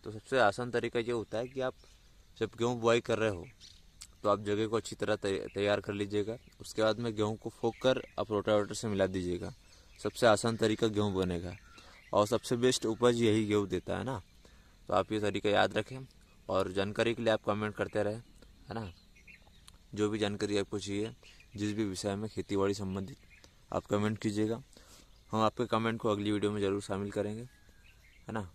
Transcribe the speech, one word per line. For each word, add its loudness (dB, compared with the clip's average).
तो -10
सबसे -2
आसान 2
तरीका -2
ये -2
होता -4
है -6
कि -8
आप -4
जब -2
गेहूँ 0
बुआई 6
कर -2
रहे 2
हो, -8
तो 0
आप 2
जगह 0
को -2
अच्छी -4
तरह 0
तै-, -2
तैयार 2
कर -6
लीजिएगा। -2
उसके -4
बाद 2
में -4
गेहूँ 0
को -8
फोक -2
कर 4
आप -2
रोटावेटर 2
से -4
मिला 2
दीजिएगा। -2
सबसे 0
आसान 4
तरीका 2
गेहूँ 2
बोने 0
का -10
और 4
सबसे -2
बेस्ट 2
उपज 4
यही 4
गेहूँ 2
देता -4
है -4
ना। -4
तो 0
आप 2
ये 0
तरीका 0
याद 4
रखें -6
और 0
जानकारी 0
के -6
लिए 2
आप 0
कमेंट -2
करते -2
रहें, -4
है -10
ना। -8
जो 0
भी -2
जानकारी 0
आपको -2
चाहिए, -4
जिस -2
भी -2
विषय -4
में -6
खेतीबाड़ी 0
संबंधित, -6
आप -2
कमेंट 0
कीजिएगा, -2
हम 0
आपके 2
कमेंट 0
को 0
अगली 0
वीडियो 2
में -2
ज़रूर 0
शामिल -4
करेंगे, -4
है -20
ना। -2